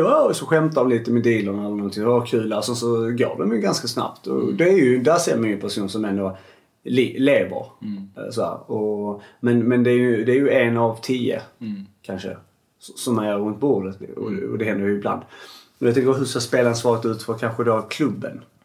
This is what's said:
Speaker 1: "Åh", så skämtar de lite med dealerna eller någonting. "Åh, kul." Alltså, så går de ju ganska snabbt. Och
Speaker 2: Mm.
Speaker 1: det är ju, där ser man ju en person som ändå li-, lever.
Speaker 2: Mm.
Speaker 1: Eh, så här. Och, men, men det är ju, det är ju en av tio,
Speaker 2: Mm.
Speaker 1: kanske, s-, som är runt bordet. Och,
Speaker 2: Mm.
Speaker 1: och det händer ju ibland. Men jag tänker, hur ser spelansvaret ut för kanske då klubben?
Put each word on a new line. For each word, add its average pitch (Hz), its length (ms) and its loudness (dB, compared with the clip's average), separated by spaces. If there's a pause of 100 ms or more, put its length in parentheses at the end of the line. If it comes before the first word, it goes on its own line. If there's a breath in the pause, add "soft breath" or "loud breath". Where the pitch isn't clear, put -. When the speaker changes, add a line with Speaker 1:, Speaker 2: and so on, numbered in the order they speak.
Speaker 1:
"Åh", 247 300 4
så - 140 -4
skämtar 156 380 4
de 127 60 2
lite 117 220 2
med 120 120 2
dealerna 101 420 0
eller 104 100 -4
någonting. 101 320 -2
"Åh, 120 180 4
kul." 110 280 0
Alltså, 104 220 -2
så 120 200 -4
går 117 440 -2
de 98 140 0
ju 113 60 0
ganska 95 280 -2
snabbt. - 400 -6
Och 131 160 -2
Speaker 2:
Mm. 131 140 -2
Speaker 1:
det 170 120 4
är 196 80 6
ju, 127 260 4
där 156 140 4
ser 165 200 0
man 113 120 0
ju 104 40 0
en 101 80 -6
person 104 280 -4
som 107 160 -4
ändå 98 320 -2 (460 loud breath)
li-, 123 360 0
lever. 123 460 2 (160)
Speaker 2:
Mm. 98 360 -10
Speaker 1:
Eh, 98 140 -10
så 113 100 -4
här. - 300 -6
Och, 104 500 -4 (180 loud breath)
men, 120 200 4
men 123 240 2
det 123 80 4
är 123 60 4
ju, 120 280 2
det 123 60 2
är 123 40 4
ju 139 140 4
en 117 280 4
av 113 240 2
tio, 117 400 -2 (180)
Speaker 2:
Mm. 101 260 -10 (160)
Speaker 1:
kanske, 95 300 -8
s-, - 680 -20
som 117 200 0
är 107 180 0
runt 104 220 -4
bordet. 98 380 0 (200)
Och, 110 120 -6
Speaker 2:
Mm. 104 220 -6
Speaker 1:
och 113 60 -4
det 110 80 -2
händer 98 220 -2
ju 104 100 2
ibland. 120 240 -4 (560 loud breath)
Men 135 100 -2
jag 120 80 4
tänker, 131 180 4
hur 131 120 -2
ser 120 140 -4
spelansvaret 117 640 0
ut 113 180 -4
för 113 140 -6
kanske 117 260 -4
då 113 180 2
klubben? 110 600 -6 (240)